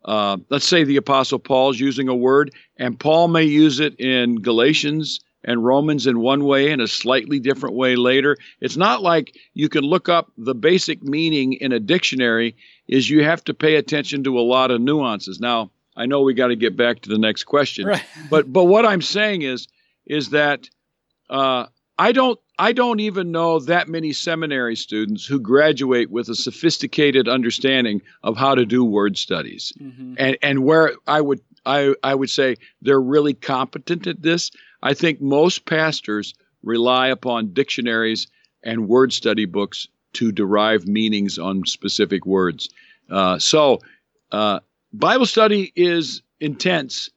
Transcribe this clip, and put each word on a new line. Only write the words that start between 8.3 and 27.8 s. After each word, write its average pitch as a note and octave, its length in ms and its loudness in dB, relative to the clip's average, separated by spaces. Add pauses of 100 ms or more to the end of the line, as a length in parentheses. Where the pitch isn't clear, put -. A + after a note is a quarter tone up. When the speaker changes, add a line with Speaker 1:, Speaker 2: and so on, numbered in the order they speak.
Speaker 1:
It's C3 180 -6
not G#3+ 240 2
like E3+ 340 0 (180)
you D3+ 160 -2
can D3 140 -2
look D#3+ 240 0
up E3+ 300 0
the A#2 160 -6
basic D#3+ 500 0
meaning C#3+ 500 -2
in C3 180 -4
a A#2+ 80 0
dictionary. A#2 760 0 (320)
Is B2+ 220 0
you D3+ 140 4
have E3 220 0
to D3 80 -6
pay D#3 220 2
attention C#3+ 500 -4
to B2+ 120 0
a A#2+ 40 2
lot B2+ 280 2
of A#2+ 120 0
nuances. A#2+ 580 -2
Now, A2+ 320 -4 (240)
I A#2 120 -6
know C#3 160 2
we C3+ 100 4
gotta A#2+ 240 0
get G#2+ 180 0
back A#2+ 260 0
to G2+ 80 -18
the G#2+ 80 0
next G#2+ 280 0
question, - 420 -2
Speaker 2:
Right. G3+ 160 -2 (260)
Speaker 1:
but, C#3+ 220 2
but F3+ 140 4
what G#3+ 200 6
I'm G3 160 2
saying G3+ 420 -2
is, B2+ 260 -6 (360)
is C#3+ 260 -6
that, D3 380 0 (600)
uh, C3 380 -2 (300)
I A#3+ 140 4
don't, B3+ 260 2 (220)
I A3 140 2
don't A#3+ 260 0
even F#3+ 320 -4
know E3 280 0
that D#3+ 280 0
many D#3+ 240 -6
seminary C#3 640 -4
students G#2+ 500 -6
who C#3 140 -2
graduate B2+ 720 2
with A#2 160 -6
a A2+ 80 -8
sophisticated C3+ 960 0
understanding B2 720 0 (220)